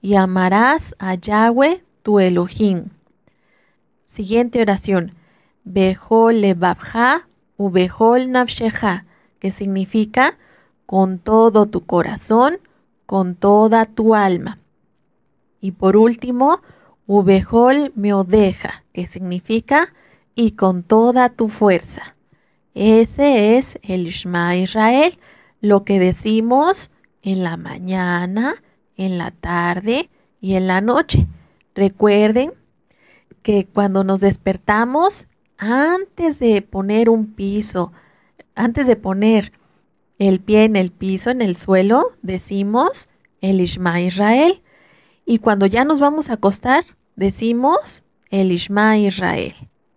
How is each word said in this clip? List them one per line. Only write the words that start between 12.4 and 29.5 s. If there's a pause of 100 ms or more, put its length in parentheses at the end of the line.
con
toda
tu
alma. (1000)
Y
por
último, (440)
ubehol
meodeja, (100)
que
significa, (420)
y
con
toda
tu
fuerza. (580)
Ese
es
el
Shema
Israel, (440)
lo
que
decimos (320)
en
la
mañana, (400)
en
la
tarde (300)